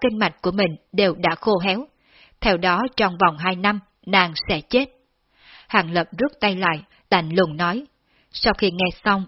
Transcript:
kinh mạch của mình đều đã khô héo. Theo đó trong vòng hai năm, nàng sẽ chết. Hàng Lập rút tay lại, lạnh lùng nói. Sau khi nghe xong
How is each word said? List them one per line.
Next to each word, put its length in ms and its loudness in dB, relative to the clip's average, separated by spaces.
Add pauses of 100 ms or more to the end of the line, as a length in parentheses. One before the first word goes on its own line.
kinh 180 0
mạch 220 -2
của 100 -2
mình 240 -2 (160)
đều 240 2
đã 200 0
khô 240 0
héo. 260 -2 (560)
Theo 160 2
đó 240 0 (160)
trong 200 0
vòng 200 2
hai 180 -4
năm, 240 -2 (260)
nàng 280 2 (160)
sẽ 120 -2
chết. 240 0 (840)
Hàng 260 0
Lập 140 0 (100)
rút 220 0
tay 160 0
lại, 280 -2 (260)
lạnh 260 0
lùng 220 2
nói. 280 -2 (460)
Sau 220 0
khi 180 0
nghe 140 -2 (200)
xong 220 2